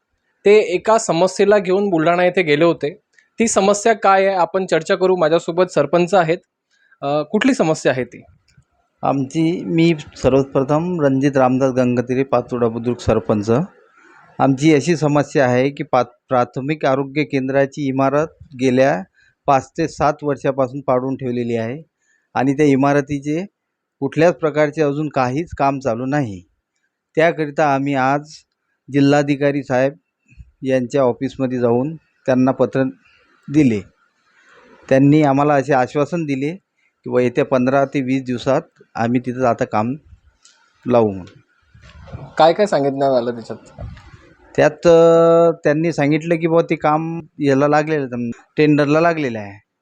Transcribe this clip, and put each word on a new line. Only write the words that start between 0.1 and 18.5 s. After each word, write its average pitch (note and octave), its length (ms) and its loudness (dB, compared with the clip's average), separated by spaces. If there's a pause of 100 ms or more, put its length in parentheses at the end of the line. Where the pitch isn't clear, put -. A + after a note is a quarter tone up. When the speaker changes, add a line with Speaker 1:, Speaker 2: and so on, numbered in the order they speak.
Speaker 1:
ते G#3 120 6
एका G#3+ 400 2
समस्येला F#3+ 600 2
घेऊन G3 320 0
बुलढाणा F3 340 2
येथे F3+ 180 0
गेले D3 240 2
होते. E3 360 -2 (380)
ती A3+ 80 0
समस्या G3+ 460 2
काय G3 320 2
आहे, G3 100 0
आपण F#3 300 -2
चर्चा F3 300 -2
करू. F#3 200 2
माझ्यासोबत E3+ 560 0
सरपंच E3+ 420 0
आहेत. F3 240 2 (640)
अ, C#3+ 200 -2
कुठली G#3+ 320 2
समस्या D#3+ 380 0
आहे B2+ 120 -2
ती? G#2+ 200 -18 (800)
Speaker 2:
आमची, D#3+ 600 -2
मी E3+ 280 2 (220)
सर्वप्रथम D3 840 -2
रणजित C3+ 360 0
रामदास C3 340 2
गंगतिरे, B2 520 -2
पातुर्डा B2 440 -2
बुद्रुक A#2 320 -4
सरपंच. G#2+ 500 -2 (880)
आमची C3+ 340 2
अशी D3 220 2
समस्या C#3+ 500 0
आहे B2 240 2
की C#3+ 140 -10
पा-, B2+ 200 0
प्राथमिक C3 840 -4
आरोग्य C#3 380 -2
केंद्राची C#3 640 -2
इमारत C3+ 400 0 (340)